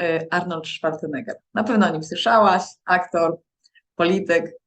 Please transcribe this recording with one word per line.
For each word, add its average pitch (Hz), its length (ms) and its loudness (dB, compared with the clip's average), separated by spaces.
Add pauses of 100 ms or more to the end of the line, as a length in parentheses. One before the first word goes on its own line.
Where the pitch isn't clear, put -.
y, 165 280 0
Arnold 170 380 -4
Schwarzenegger. 156 680 -6 (180)
Na 220 100 0
pewno 208 240 4
o 165 40 0
nim 160 120 -6
słyszałaś, 202 580 2 (220)
aktor, 180 540 0 (560)
polityk. 170 580 0 (140)